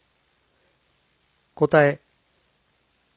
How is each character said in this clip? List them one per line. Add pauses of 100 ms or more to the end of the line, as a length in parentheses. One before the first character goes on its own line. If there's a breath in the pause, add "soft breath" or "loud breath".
(1500)
答
え、 (1160)